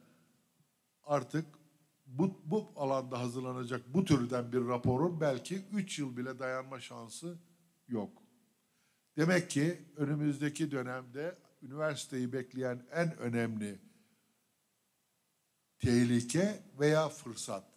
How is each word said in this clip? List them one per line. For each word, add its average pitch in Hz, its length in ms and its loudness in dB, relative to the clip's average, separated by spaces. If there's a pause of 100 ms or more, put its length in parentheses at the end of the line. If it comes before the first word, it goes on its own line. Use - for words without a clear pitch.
(1040)
artık 147 420 0 (600)
bu, 156 400 0
bu 208 300 -2
alanda 131 440 0
hazırlanacak 123 760 -4
bu 190 120 4
türden 123 460 4
bir 123 160 2
raporun 127 540 2
belki 160 500 -2
üç 202 280 -4
yıl 127 180 -6
bile 127 220 -6
dayanma 131 400 -6
şansı 120 580 -12 (500)
yok. 107 340 -4 (960)
Demek 175 320 4
ki 160 320 2 (140)
önümüzdeki 147 760 0
dönemde 127 640 -6 (240)
üniversiteyi 135 720 -4
bekleyen 127 580 -4
en 165 260 0
önemli 113 600 0 (2000)
tehlike 123 840 4 (160)
veya 151 300 4
fırsat, 110 540 -8 (140)